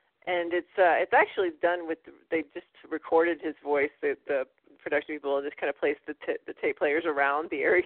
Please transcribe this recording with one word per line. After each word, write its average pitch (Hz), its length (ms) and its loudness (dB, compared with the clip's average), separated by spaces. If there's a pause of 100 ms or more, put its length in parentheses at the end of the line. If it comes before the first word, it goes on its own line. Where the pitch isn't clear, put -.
(260)
and 175 280 -2
it's, 175 240 -4
uh, 175 200 6
it's 170 160 0
actually 247 360 4 (120)
done 175 260 0
with, 160 120 -4 (320)
they 165 120 0 (100)
just 175 120 -14 (240)
recorded 165 540 2
his 156 100 -6 (100)
voice. 143 280 0 (100)
The, 143 140 -2 (120)
the 139 160 -2 (400)
production 151 320 -4
people 139 260 -2
just 139 160 -10
kinda 143 160 -4
placed 147 340 -2
the 151 60 -10 (120)
t-, - 220 -4
the - 140 -12
tape 147 160 -2
players 156 280 0
around 143 440 0
the 156 100 -6
area, - 260 2